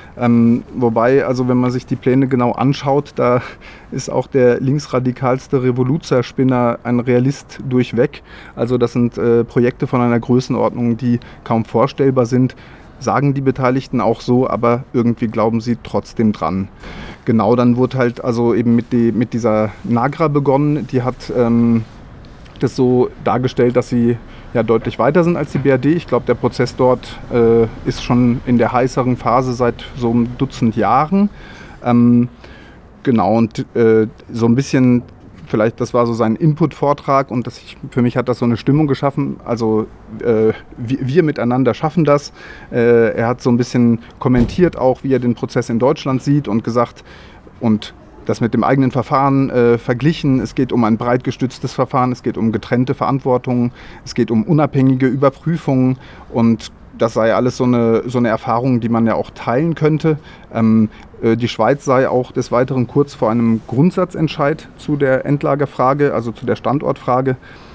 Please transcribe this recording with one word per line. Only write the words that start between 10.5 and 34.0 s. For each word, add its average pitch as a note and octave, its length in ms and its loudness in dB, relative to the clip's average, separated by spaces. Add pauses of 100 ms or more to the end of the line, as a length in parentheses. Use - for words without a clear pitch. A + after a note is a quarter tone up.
die A#2+ 240 -2 (240)
kaum A2+ 200 -2
vorstellbar C3 640 2
sind, B2+ 300 0 (420)
sagen B2+ 340 0
die C#3 80 -2
Beteiligten C3 600 0
auch A2 200 0
so, B2 300 2
aber A#2+ 320 0 (100)
irgendwie A#2 360 0
glauben A2 320 0
sie A#2 220 -4
trotzdem G#2+ 500 -2
dran. F#2 360 -4 (560)
Genau, A2+ 300 2
dann A#2+ 220 2
wurde B2+ 220 0
halt A#2+ 260 -2
also A#2 300 0
eben A#2 220 2
mit A#2 160 -2
die, A#2 200 2
mit A#2 200 -2
dieser A2 380 0 (140)
nagra C3+ 440 0
begonnen. C#3+ 600 0
Die B2+ 120 0
hat, B2 340 -6
ähm, A#2 480 2 (720)
das - 180 -2
so B2 340 2 (140)
dargestellt, B2 520 0
dass B2 120 0
sie A#2 280 0 (360)
ja A#2+ 100 0
deutlich A#2+ 360 0
weiter D3 240 2
sind E3+ 140 2
als C#3+ 160 -6
die - 60 -2
B C#3 120 2
R C3 80 4
D. C#3+ 140 0
Ich E3+ 140 -2
glaub, A#2+ 200 -2
der B2 80 2
Prozess A#2+ 420 -2
dort, B2+ 420 0 (140)
äh, A#2 320 4 (220)
ist - 160 -6
schon A#2+ 440 2
in B2 120 2
der A2+ 140 2
heißeren B2+ 440 0
Phase B2+ 360 0
seit A#2+ 320 -2 (120)
so A#2+ 140 -2
einem A#2+ 280 0
Dutzend B2+ 380 -2
Jahren. D3 540 2 (540)
Ähm, A#2+ 440 4 (720)
genau, A2 340 2
und, A#2 280 0 (120)
äh, A2 320 4 (240)